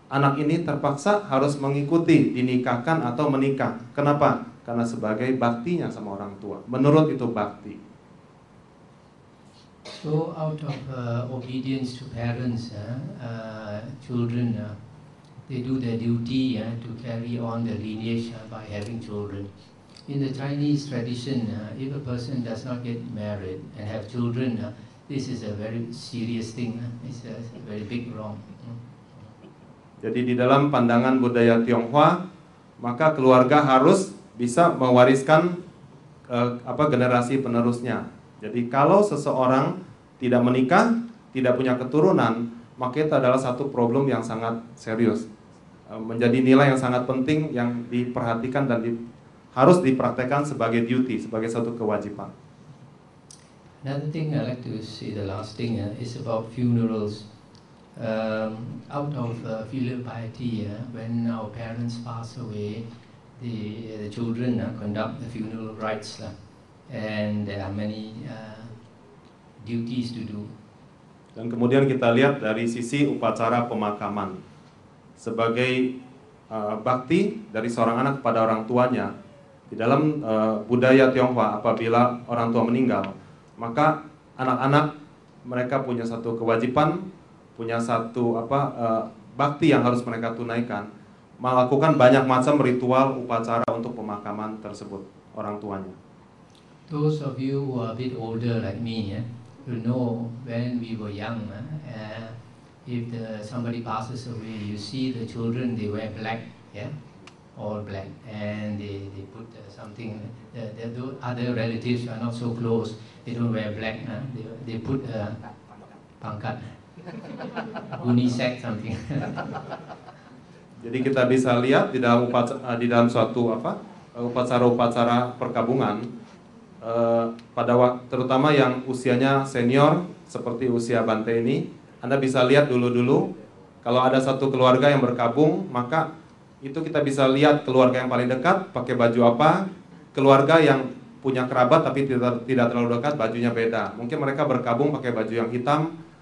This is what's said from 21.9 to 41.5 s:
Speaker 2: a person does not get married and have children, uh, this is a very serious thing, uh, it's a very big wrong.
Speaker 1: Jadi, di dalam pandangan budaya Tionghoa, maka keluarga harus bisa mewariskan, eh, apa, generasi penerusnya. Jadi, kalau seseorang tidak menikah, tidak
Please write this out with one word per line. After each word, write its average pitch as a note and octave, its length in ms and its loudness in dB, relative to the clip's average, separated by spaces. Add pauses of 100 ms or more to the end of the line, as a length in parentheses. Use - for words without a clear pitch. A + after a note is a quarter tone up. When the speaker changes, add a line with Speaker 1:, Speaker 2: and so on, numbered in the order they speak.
Speaker 2:
a - 80 -8
person B2 400 -6
does A2+ 220 -8
not B2 180 -8
get A#2+ 160 -6 (160)
married G2+ 460 -8 (180)
and G#2 80 -10
have G#2+ 240 -8
children, A#2+ 480 -2
uh, - 140 -6 (340)
this B2+ 220 -6
is G#2+ 160 -8
a G#2 100 -6
very A2+ 380 -6
serious A#2 640 -6
thing, A#2 240 -6
uh, - 260 -10
it's - 220 -12
a G#2+ 80 -10 (320)
very G#2 160 -8
big A#2 320 -6
wrong. G#2+ 240 -10 (1600)
Speaker 1:
Jadi, B2 320 -2
di - 20 2
dalam C#3 380 4
pandangan B2 480 4
budaya A#2 400 4
Tionghoa, B2+ 640 4 (560)
maka A#2+ 320 2
keluarga C3 480 6
harus C#3 560 6 (160)
bisa D3+ 400 4
mewariskan, C3 880 6 (640)
eh, B2 260 0 (140)
apa, B2+ 240 0
generasi B2 560 2
penerusnya. A#2 640 0 (320)
Jadi, A#2 320 -4
kalau D#3 320 6
seseorang C#3 720 2 (400)
tidak B2 240 2
menikah, C3 560 4 (400)
tidak B2+ 240 2